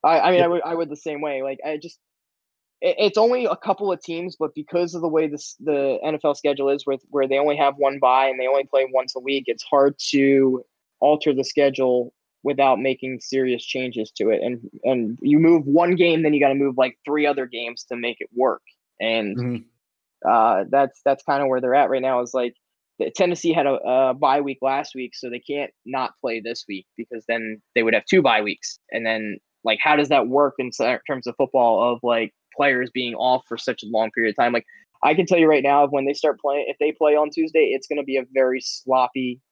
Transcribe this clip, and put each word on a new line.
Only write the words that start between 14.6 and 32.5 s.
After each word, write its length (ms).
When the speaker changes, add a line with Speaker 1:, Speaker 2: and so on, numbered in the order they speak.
Speaker 1:
and 400
you 160
move 280
one 280
game, 280
then 120
you 60
gotta 160
move, 200
like, 280
three 220
other 200
games 380
to 120
make 240
it 140
work. 280
And, 360
Speaker 2:
Mm-hmm. 920
Speaker 1:
uh, 400
that's, 340
that's 180
kinda 240
where 140
they're 160
at 140
right 120
now, 180
is, 140
like, 200
the, 120
Tennessee 420
had 140
a, 80
a 280
bye 280
week 200
last 320
week, 200
so 160
they 80
can't 320
not 340
play 200
this 280
week, 180
because 320
then 320
they 80
would 120
have 120
two 160
bye 200
weeks. 360
And 160
then, 320
like, 180
how 140
does 140
that 180
work 300
in 120
ter-, 360
terms 200
of 100
football, 580
of, 80
like, 320